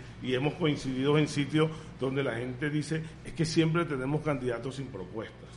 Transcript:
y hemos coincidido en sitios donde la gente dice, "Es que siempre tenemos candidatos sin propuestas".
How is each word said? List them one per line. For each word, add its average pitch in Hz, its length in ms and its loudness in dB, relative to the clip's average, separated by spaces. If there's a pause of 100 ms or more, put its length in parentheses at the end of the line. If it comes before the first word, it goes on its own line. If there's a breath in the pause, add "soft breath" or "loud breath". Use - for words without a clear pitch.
(220 loud breath)
y 123 140 0
hemos 139 200 2
coincidido 143 600 2
en 147 120 6
sitios 156 420 2 (300 loud breath)
donde 135 200 0
la 131 140 0
gente 127 340 -2
dice, 151 320 0 (220 loud breath)
"Es - 100 -10
que 156 120 2
siempre 165 400 4
tenemos 143 360 0
candidatos 127 540 -2
sin 135 120 -6
propuestas". 95 680 -10